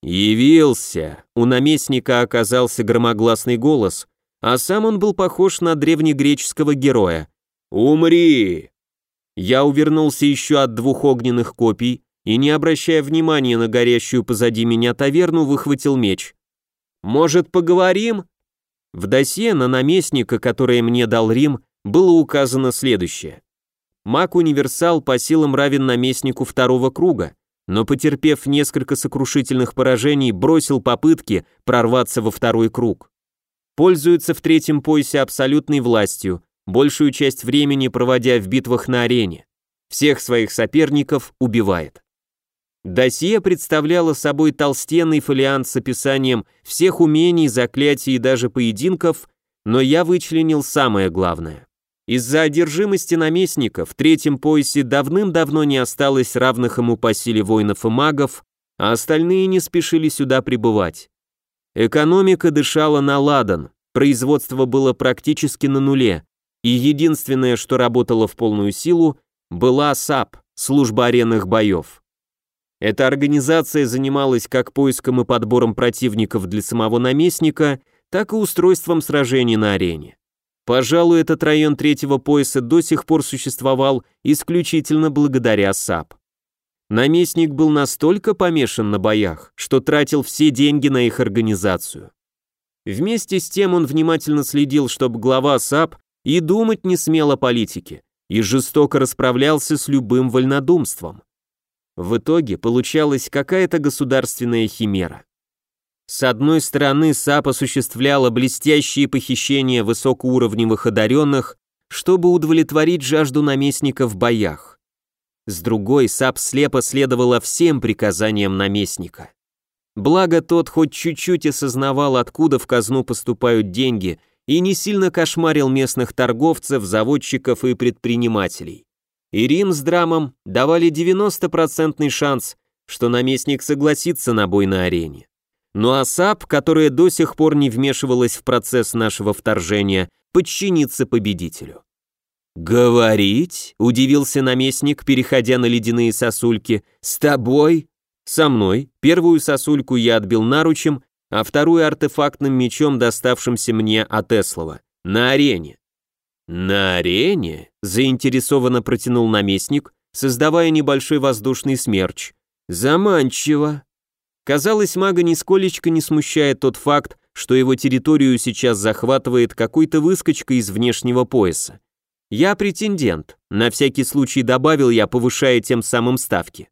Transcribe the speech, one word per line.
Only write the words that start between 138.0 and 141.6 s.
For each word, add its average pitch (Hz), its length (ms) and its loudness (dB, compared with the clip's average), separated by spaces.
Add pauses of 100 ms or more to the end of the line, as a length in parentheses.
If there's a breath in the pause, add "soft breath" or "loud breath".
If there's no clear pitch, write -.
в - 80 -18
процесс 120 480 -2
нашего 104 400 -2
вторжения, 98 760 -2 (240)
подчинится 170 720 -2
победителю. 90 800 -6 (720)